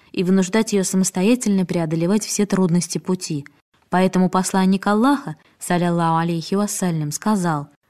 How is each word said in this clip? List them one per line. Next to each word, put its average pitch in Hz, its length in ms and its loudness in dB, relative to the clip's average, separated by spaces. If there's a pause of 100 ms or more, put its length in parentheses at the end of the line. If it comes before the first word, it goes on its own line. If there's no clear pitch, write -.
(120)
и 185 120 -2
вынуждать 190 500 2
её 190 100 2
самостоятельно 190 800 0
преодолевать 170 580 0
все - 220 -2
трудности 180 540 0
пути. 170 480 -6 (420)
Поэтому 185 400 2
посланник 190 560 0
Аллаха, 214 500 0 (220)
салляллаху 170 600 0
алейхи 165 360 -2
вассалям, 180 580 -2
сказал: 175 580 -2 (200)